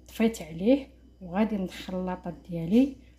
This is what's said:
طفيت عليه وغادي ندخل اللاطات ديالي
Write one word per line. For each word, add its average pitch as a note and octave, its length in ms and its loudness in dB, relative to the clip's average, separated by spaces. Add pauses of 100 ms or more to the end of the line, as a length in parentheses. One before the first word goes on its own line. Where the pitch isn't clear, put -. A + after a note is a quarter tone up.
طفيت A3+ 340 0
عليه F#3 460 2 (320)
وغادي G3+ 360 0
ندخل F#3 440 -6
اللاطات F3+ 340 -6 (140)
ديالي F3+ 480 2 (220)